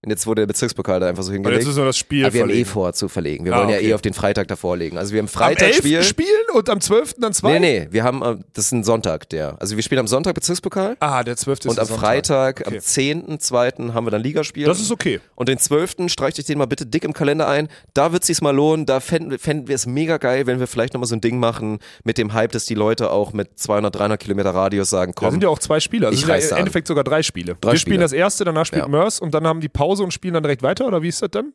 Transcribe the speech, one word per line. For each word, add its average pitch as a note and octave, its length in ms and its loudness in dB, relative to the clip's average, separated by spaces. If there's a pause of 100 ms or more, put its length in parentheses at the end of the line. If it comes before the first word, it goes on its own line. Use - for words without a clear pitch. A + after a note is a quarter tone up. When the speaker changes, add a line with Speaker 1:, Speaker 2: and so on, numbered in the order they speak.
Speaker 1:
Und G#2+ 60 -4
jetzt G#2+ 160 -2
wurde A2 160 2
der G#2+ 40 2
Bezirkspokal G#2 540 -2
da F#2 80 0
einfach F2 140 -4
so F#2 80 -4
Speaker 2:
Und G2+ 60 -4
Speaker 1:
hingelegt. A2 260 0
Speaker 2:
jetzt C3+ 60 0
müssen C#3+ 120 -2
wir C#3 60 2
das C3 100 0
Spiel C#3 300 0
Speaker 1:
Aber A#2+ 80 2
wir A#2+ 80 4
haben - 80 2
eh - 20 2
Speaker 2:
verlegen. A#2 160 2
Speaker 1:
vor F#2 240 -2
zu - 160 -4
verlegen. E2 380 -4
Wir F#2 100 0
Speaker 2:
Ah, A#2+ 40 4
Speaker 1:
wollen G#2+ 100 2
ja G#2+ 80 2
Speaker 2:
okay. G#2+ 100 2
Speaker 1:
eh A2 60 4
auf G#2 80 -2
den G2+ 100 -2
Freitag G2+ 340 0
davor F2+ 300 -4
legen. E2+ 220 -6
Also G2 160 -6
wir G#2+ 40 2
haben G#2+ 60 0
Speaker 2:
Am G#2 40 -8
Speaker 1:
Freitag - 400 2
Speaker 2:
elften C4+ 140 4
Speaker 1:
Spiel. D#3 220 4
Speaker 2:
spielen G4+ 480 2
und A3 160 2
am B3 140 2
zwölften B3 400 0
dann A3 100 -2
zwei? E3+ 260 2
Speaker 1:
Nee, D#3 220 4
nee, D2 100 -8
wir A2 140 2
haben, B2 180 0
äh, A#2 140 -2 (160)
das - 140 -4
ist - 60 0
ein A#2 120 0
Sonntag, G#2+ 460 0
der. D#2 280 -6
Also G2 160 -6
wir G#2+ 80 -2
spielen C3+ 180 0
am A#2 60 0
Sonntag D3 280 0
Bezirkspokal. F#3+ 680 -4
Speaker 2:
Ah, C3+ 240 0
der A#2+ 140 -6
zwölfte - 300 -4
ist A#2+ 40 2
Speaker 1:
Und A#2 80 0
am A2+ 60 2
Speaker 2:
der A2 100 -6
Sonntag. A2 100 0
Speaker 1:
Freitag, C3+ 600 2
Speaker 2:
Okay. G#2+ 100 -6
Speaker 1:
am G2+ 60 -8
zehnten D3 580 -2
zweiten, A#2+ 540 0
haben A#2 120 0
wir A2+ 40 -2
dann G#2+ 120 0
Ligaspiel. D3 440 -2
Speaker 2:
Das F3 140 4
ist G#3+ 120 -2
okay. F#3+ 260 -2 (160)
Speaker 1:
Und B2 140 -2
den D#3 100 2
zwölften, F3 520 0
streicht D3 280 -2
euch C#3+ 60 -8
den D3 140 -2
mal C#3 80 2
bitte A#2+ 200 -4
dick D#3 160 -4
im D3+ 120 -4
Kalender D3+ 340 0
ein. D3 180 0 (280)
Da C#3+ 180 4
wird's F3 160 0
sich E3 140 0
mal D3 120 2
lohnen. D3+ 320 2
Da C3 140 2
fänden, D#3+ 400 -4
fänden D3 260 -4
wir C#3 80 -2
es B2 120 -4
mega D3+ 320 0
geil, C3 280 0
wenn B2+ 140 0
wir B2+ 80 -2
vielleicht A#2 240 -2
nochmal A#2+ 160 -4
so A2+ 80 -2
ein G#2+ 60 -4
Ding A#2 160 0
machen A2 400 -2 (260)
mit A2+ 140 0
dem G#2+ 160 0
Hype, A2+ 180 2
dass A#2 140 -4
die A2+ 80 -4
Leute G#2+ 360 2
auch G2 220 0
mit G2+ 260 -6
zweihundert, G#2 380 0
dreihundert G#2 240 0
Kilometer G2 340 0
Radius F#2+ 360 2
sagen, F#2 260 0
Speaker 2:
Da - 60 -10
Speaker 1:
„Komm, F#2 100 2
Speaker 2:
sind F#2 100 2
ja G3 60 4
auch D3+ 100 2
zwei D#3 220 0
Spiele. G#3 260 0
Also A2+ 80 2
Speaker 1:
ich B2+ 60 2
Speaker 2:
sind D3+ 80 -2
ja D#3+ 60 4
Speaker 1:
reiß D3 140 0
Speaker 2:
im D3 40 0
Speaker 1:
an.“ - 80 0
Speaker 2:
Endeffekt F3+ 260 -2
sogar D3 160 0
drei C#3+ 220 0
Spiele. F2 360 -6
Speaker 1:
Drei A2+ 120 2
Speaker 2:
Wir D#3 60 4
spielen - 160 0
Speaker 1:
Spiele. F3 100 4
Speaker 2:
das D3+ 80 0
erste, G3 320 0
danach D#3+ 220 0
spielt - 160 -2
Speaker 1:
Ja. C3+ 60 -4
Speaker 2:
Mörs D#3+ 300 2
und D#3+ 160 -4
dann D#3 140 2
haben D#3+ 120 0
die D3+ 80 -4
Pause E3 280 0
und F#3+ 160 -2
spielen F3+ 220 -6
dann D#3+ 80 0
direkt C#3+ 200 -2
weiter, F#3 240 0
oder F#3+ 140 0
wie D#3+ 80 -2
ist - 140 -4
das G3 80 -2
dann? B3+ 240 -4